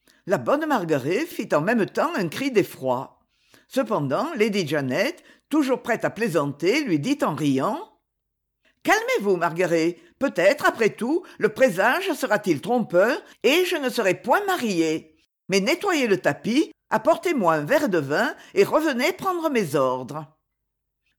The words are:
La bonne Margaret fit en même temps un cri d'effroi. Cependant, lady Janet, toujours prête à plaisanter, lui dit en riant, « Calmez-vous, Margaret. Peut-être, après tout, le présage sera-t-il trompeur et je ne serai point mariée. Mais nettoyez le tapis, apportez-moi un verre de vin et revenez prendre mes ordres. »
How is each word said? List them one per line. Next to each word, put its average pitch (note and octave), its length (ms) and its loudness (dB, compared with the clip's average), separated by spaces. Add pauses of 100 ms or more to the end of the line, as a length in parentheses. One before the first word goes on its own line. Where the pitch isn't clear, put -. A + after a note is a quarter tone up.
(280)
La G3+ 100 0
bonne C#4 280 -2
Margaret F3+ 600 -2
fit A#3 280 -8
en D3+ 80 2
même G#3 240 0
temps B3+ 320 -2
un F#3 100 -2
cri C4+ 240 -4
d'effroi. C3 680 -2 (480)
Cependant, G3+ 640 -2
lady G#3 320 0
Janet, D3 560 -2 (260)
toujours C4 320 0
prête - 240 -4
à D3 60 -2
plaisanter, F3 720 -2
lui E3+ 160 0
dit C4 240 -2
en G3 100 -2
riant, « D3+ 560 -2 (960)
Calmez-vous, F#4+ 540 2
Margaret. E3 600 0 (220)
Peut-être, C#4 480 2
après A3+ 220 2
tout, D4+ 340 -2 (160)
le G#3 100 2
présage B3+ 640 2
sera-t-il G3+ 480 -2
trompeur A3+ 560 2 (240)
et D#4+ 240 4
je F4+ 120 -2
ne C4 120 -4
serai G3 260 0
point F4 300 0
mariée. F#3+ 720 -2 (340)
Mais F#3+ 100 2
nettoyez D4+ 460 2
le G3 120 2
tapis, G3 540 0 (200)
apportez-moi C#4+ 640 2
un D3 100 -2
verre C4+ 240 2
de F3 80 2
vin D#3+ 380 0 (180)
et G3 100 4
revenez C#4+ 500 0
prendre F4+ 360 -4
mes G3 260 0
ordres. » C3 520 -2 (920)